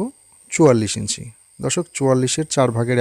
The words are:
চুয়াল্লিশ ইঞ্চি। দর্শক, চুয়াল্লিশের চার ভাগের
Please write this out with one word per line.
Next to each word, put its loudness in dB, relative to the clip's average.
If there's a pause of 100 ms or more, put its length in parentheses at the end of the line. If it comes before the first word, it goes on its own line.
(520)
চুয়াল্লিশ 4
ইঞ্চি। -8 (380)
দর্শক, -4 (100)
চুয়াল্লিশের 0
চার 0
ভাগের -2